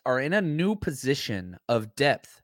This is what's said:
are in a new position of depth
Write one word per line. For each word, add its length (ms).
are 140
in 140
a 80
new 340
position 840
of 280
depth 480